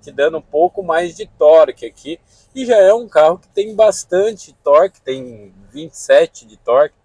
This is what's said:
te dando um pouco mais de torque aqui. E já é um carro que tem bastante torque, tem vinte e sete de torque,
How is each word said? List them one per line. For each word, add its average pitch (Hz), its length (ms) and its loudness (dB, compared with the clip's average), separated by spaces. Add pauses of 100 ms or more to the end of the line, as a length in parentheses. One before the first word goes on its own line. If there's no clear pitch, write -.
te 147 100 -20
dando 156 280 -4
um 147 40 -12
pouco 160 400 -4
mais 170 320 -4
de 214 120 -16
torque 151 580 2
aqui. 139 340 -16 (360)
E 262 100 -12
já 233 140 0
é 196 160 4
um 233 120 -6
carro 160 320 0
que - 100 -20
tem 208 280 -8
bastante 202 760 -2 (100)
torque, 160 380 0
tem 120 520 -14 (160)
vinte 151 220 -18
e - 60 -20
sete 139 480 -2
de 107 100 -20
torque, 139 380 -2 (100)